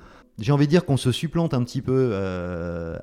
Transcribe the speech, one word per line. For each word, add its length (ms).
j'ai 140
envie 120
de 60
dire 140
qu'on 120
se 140
supplante 420
un 100
petit 200
peu, 100
euh, 1080